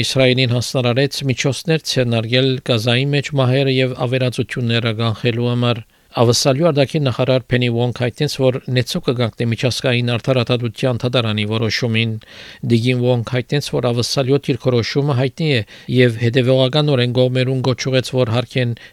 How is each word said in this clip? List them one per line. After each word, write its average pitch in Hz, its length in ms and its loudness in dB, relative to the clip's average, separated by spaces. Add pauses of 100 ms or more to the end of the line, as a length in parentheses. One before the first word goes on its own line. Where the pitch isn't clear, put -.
Իսրայելին 127 480 2
հանձնարարեց 123 640 0 (160)
միջոցներ 143 560 0
ցենարգել 120 640 0 (180)
Գազայի 120 400 2
մեջ 143 200 0 (120)
մահերը 135 360 2
և 131 160 0 (120)
ավերածությունները 120 960 -2
կանխելու 117 520 0
համար։ 120 280 0 (440)
Ավստրալիու 131 480 2
արտաքին 143 360 0
նախարար 127 440 0
Փենի 123 200 2
Ուոնգ 117 320 -2
հայտնեց, 135 300 -2 (100)
որ 127 160 2 (160)
նեցուկ 127 340 -2
կգանքնի 120 440 -2
միջազգային 120 640 -2
արդարադատության 120 880 -2
դատարանի 113 400 0 (100)
որոշումին։ 113 580 0 (580)
Դիգին 120 340 2
Ուոնգ 120 300 0
հայտնեց, 135 300 -2 (100)
որ 127 160 0
Ավստրալիու 127 580 0
դիրքորոշումը 131 720 0
հայտնի 139 340 -2
է 117 60 2 (340)
և 123 300 4
հետևողականորեն 131 960 2
կողմերուն 127 480 0
գոչուեց, 127 500 -2
որ 117 160 0
հարգեն 120 400 -2 (180)